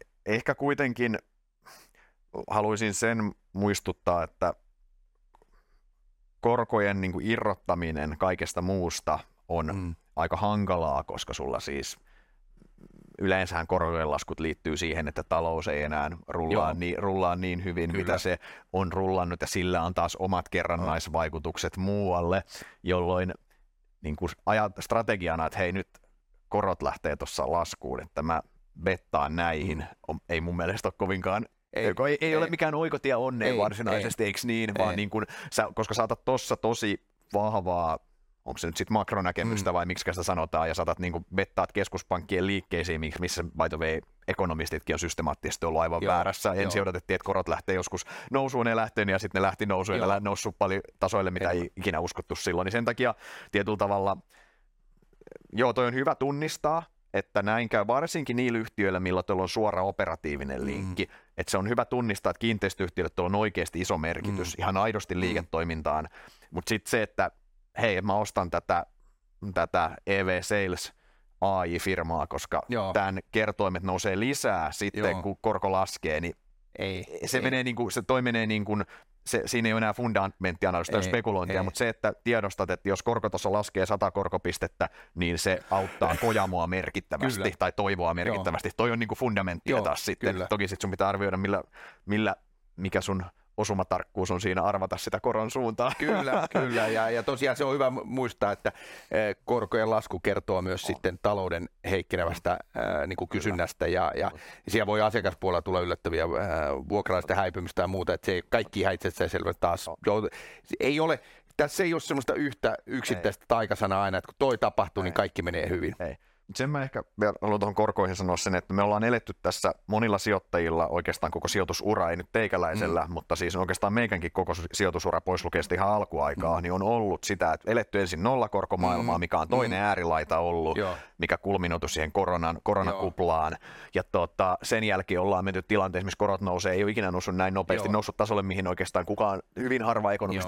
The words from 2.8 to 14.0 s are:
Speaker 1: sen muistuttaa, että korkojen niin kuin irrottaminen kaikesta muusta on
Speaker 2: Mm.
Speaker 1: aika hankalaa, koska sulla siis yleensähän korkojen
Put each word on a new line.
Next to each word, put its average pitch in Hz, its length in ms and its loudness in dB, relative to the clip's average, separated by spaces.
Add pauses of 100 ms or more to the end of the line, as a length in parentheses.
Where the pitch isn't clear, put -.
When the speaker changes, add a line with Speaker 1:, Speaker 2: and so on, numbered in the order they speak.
Speaker 1:
sen 113 380 0 (220)
muistuttaa, 92 720 0
että 85 300 -2 (1900)
korkojen 110 600 2
niin 92 100 0
kuin 82 140 -2
irrottaminen 85 920 0
kaikesta 90 420 0
muusta 87 580 0 (280)
on 85 180 0 (100)
Speaker 2:
Mm. 87 200 -6 (200)
Speaker 1:
aika 82 220 0
hankalaa, 90 640 2
koska - 300 -8
sulla 64 260 -4
siis - 380 -8 (1200)
yleensähän 92 480 2
korkojen 82 440 2